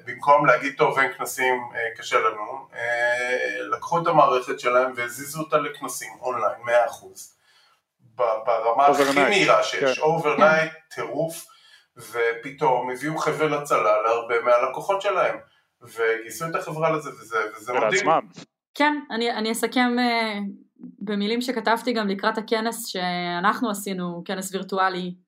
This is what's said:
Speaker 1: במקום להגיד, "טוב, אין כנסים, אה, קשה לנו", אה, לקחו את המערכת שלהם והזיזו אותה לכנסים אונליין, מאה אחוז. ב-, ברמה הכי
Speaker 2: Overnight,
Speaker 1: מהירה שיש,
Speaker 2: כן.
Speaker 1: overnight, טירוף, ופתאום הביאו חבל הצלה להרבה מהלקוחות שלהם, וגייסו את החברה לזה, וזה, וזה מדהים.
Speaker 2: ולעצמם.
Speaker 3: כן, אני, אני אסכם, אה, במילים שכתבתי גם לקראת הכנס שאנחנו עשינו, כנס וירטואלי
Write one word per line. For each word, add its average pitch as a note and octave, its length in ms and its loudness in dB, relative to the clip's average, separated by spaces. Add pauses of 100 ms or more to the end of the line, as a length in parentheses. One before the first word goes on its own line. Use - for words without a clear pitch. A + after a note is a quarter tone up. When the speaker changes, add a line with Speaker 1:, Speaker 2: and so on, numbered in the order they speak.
Speaker 1:
במקום C#3+ 420 4
להגיד, C3+ 320 2
"טוב, C#3+ 200 4
אין C3+ 140 2
כנסים, B2+ 420 -2 (200)
אה, A2+ 220 -6
קשה C3 220 -2
לנו", - 560 -4
אה, B2 880 -2 (140)
לקחו E3+ 260 -2
את E3+ 40 -2
המערכת C#3 540 2
שלהם B2+ 360 2
והזיזו C#3+ 440 -8
אותה D#3 180 -2
לכנסים - 600 -6
אונליין, A#2+ 440 -2
מאה A#2+ 220 4
אחוז. - 480 -14 (800)
ב-, B2 80 -2 (240)
ברמה A#2 400 4
הכי C#3+ 160 6
Speaker 2:
Overnight, C#3 120 2
Speaker 1:
מהירה B2 480 4
שיש, C3+ 360 0
Speaker 2:
כן. C#3+ 60 -2
Speaker 1:
overnight, D#3 920 2
טירוף, E3 520 -6 (500)
ופתאום B2 920 -2
הביאו C#3+ 280 -4
חבל D3 360 0
הצלה A2+ 480 2
להרבה A#2 380 0
מהלקוחות - 640 2
שלהם, E3+ 340 0 (460)
וגייסו A2+ 680 -4
את E3+ 40 -10
החברה E3 360 -2
לזה, D3 200 -4
וזה, - 280 -6 (180)
וזה G#2+ 160 -10
מדהים. A#2 160 2
Speaker 2:
ולעצמם. D3 320 2 (540)
Speaker 3:
כן, D4 240 2 (120)
אני, A#3 220 -2
אני A3 200 -2
אסכם, A#3+ 460 0
אה, A#3 400 0 (600)
במילים G#3 420 -2
שכתבתי A#3 520 0
גם G#3+ 160 0
לקראת G#3 300 -2
הכנס A3+ 480 -2
שאנחנו F3+ 840 -2
עשינו, F3+ 560 -6
כנס F#3 280 -8
וירטואלי F#3 600 -2 (140)